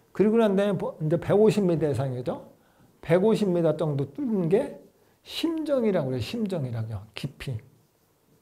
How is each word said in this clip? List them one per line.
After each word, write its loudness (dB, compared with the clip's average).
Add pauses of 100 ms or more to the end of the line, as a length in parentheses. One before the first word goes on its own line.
(120)
그리고 2
난 4
다음에 0
보-, -6
이제 0
백오십 4
미터 2
이상이죠. -4 (540)
백오십 2
미터 2
정도 -2
뚫는 -2
게 0 (440)
심정이라고 -2
그래요. -2
심정이라고요. -6 (140)
깊이. -10 (840)